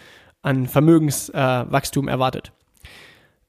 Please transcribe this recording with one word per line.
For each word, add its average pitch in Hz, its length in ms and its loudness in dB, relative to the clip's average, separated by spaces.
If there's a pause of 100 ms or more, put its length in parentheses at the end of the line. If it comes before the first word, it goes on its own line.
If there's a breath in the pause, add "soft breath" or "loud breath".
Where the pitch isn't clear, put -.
(420 soft breath)
an 135 240 -2
Vermögenswachstum, 143 1000 2
äh, - 40 -14
Wachstum 139 360 -2
erwartet. 131 440 -4 (960 soft breath)